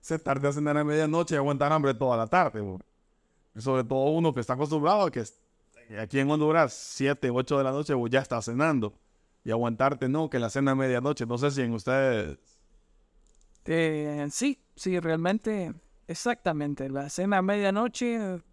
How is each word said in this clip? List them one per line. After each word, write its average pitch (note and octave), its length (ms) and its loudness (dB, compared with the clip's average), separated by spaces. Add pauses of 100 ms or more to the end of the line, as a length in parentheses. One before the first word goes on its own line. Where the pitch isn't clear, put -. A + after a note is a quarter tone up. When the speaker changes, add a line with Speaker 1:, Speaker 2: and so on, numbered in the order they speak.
Speaker 1:
sentarte C#3+ 460 -2
a C#3+ 40 2
cenar D3 280 0
a D3+ 40 2
medianoche D#3 520 0
y - 20 2
aguantar C#3+ 340 2
hambre C#3+ 220 2
toda A#2+ 240 0
la A2+ 80 0
tarde, D3 360 2
bo. F#2+ 180 -8 (760)
Sobre B2+ 280 0
todo C3+ 260 2
uno D#3+ 240 4
que B2+ 60 -2
está B2 140 -4
acostumbrado D3+ 500 2
a E3 80 0
que B2+ 80 -6
es-, - 200 -10 (600)
aquí C3 180 -2
en C#3 120 2
Honduras, D3+ 420 4
siete, C3+ 560 -2
ocho C3 300 0
de C3+ 40 2
la C3+ 80 0
noche, D3 220 -4
bo, A#2+ 140 0
ya B2+ 140 2
está A#2 200 -4
cenando. B2 540 0 (480)
Y A2+ 80 -4
aguantarte, A#2+ 580 0
no, D#3 180 0
que C3+ 120 -4
la A2+ 100 0
cena C#3 220 0
a C3 40 2
medianoche, C3 520 0
no A#2+ 100 -2
sé C#3+ 140 0
si C3+ 100 -2
en A#2 120 0
ustedes. A2+ 680 0 (1300)
Speaker 2:
Eh, D3+ 600 0
sí, C4 300 -2 (160)
sí, F3+ 240 -2
realmente, F3 720 -2 (320)
exactamente, D3 800 -2
la C#3 220 -6
cena F#3+ 300 0
a - 20 4
medianoche, G3+ 1000 0 (140)